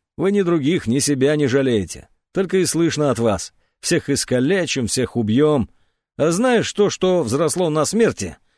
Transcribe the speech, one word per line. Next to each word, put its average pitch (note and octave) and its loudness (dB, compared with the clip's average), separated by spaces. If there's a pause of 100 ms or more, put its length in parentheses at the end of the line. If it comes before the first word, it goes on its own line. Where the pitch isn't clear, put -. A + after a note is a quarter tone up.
(180)
Вы F#3 -2
ни G3+ 2
других, E3+ 0
ни B2 0
себя C#3 0
не D3 2
жалеете. A#2+ -2 (240)
Только F#3+ -2
и F3+ 2
слышно D3+ 0
от A#2 0
вас: G#2+ -2 (260)
"Всех - -2
искалечим, C3+ -2
всех - -4
убьём". A#2+ 2 (480)
А D#3+ 2
знаешь, A3 2
то, G3+ 2
что F3+ 0
взросло D#3 0
на D3+ 0
смерти, C#3+ 0 (220)